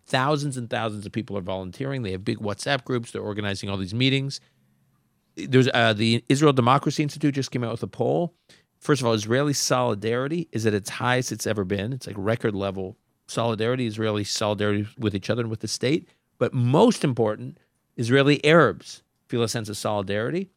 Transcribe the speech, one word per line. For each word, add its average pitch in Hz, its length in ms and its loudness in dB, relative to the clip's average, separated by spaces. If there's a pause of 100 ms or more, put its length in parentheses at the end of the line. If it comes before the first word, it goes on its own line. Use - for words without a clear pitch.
Thousands 139 520 0
and 120 120 -8
thousands 110 360 -4
of 98 80 -12
people 104 240 -6
are 98 40 -4
volunteering. 95 600 -6
They 95 100 -4
have 95 140 -8
big 113 140 -2
WhatsApp 113 440 -4
groups. 123 280 -4
They're 104 100 -6
organizing 101 480 -4
all 98 80 -4
these 95 160 -6
meetings. 135 480 0 (960)
There's, 127 380 4
uh, 117 200 4
the 113 360 2
Israel 143 240 6
Democracy 131 480 2
Institute 147 320 0
just 135 160 -4
came 123 140 -4
out 113 80 -4
with 117 120 -6
a 101 40 -6
poll. 143 480 -2 (440)
First 135 220 2
of 120 60 0
all, 113 60 4
Israeli 123 400 0
solidarity 123 960 -2
is 110 140 -4
at 107 80 4
its 95 160 -2
highest 123 420 -2
it's 107 160 -6
ever 107 160 -2
been. 98 300 -2
It's, 131 120 -10
like, 101 140 -12
record 107 340 -2
level 98 440 -6 (280)
solidarity, 117 640 -2
Israeli 107 380 -2
solidarity 104 600 0 (120)
with 107 180 -2
each 95 140 -6
other 120 120 0
and 117 80 -4
with 110 120 -6
the 107 60 -8
state. 151 400 -2 (300)
But - 160 0
most 143 500 6
important, 123 540 -2 (380)
Israeli 135 500 4
Arabs 151 560 4 (260)
feel 117 140 -2
a 113 60 2
sense 107 220 -4
of 101 80 -6
solidarity 110 800 -2